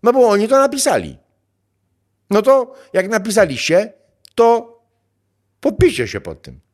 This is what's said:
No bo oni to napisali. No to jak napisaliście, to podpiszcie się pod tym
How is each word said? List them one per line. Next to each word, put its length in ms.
No 100
bo 160
oni 200
to 100
napisali. 600
No 120
to 320
jak 160
napisaliście, 840
to 440
podpiszcie 480
się 120
pod 220
tym 180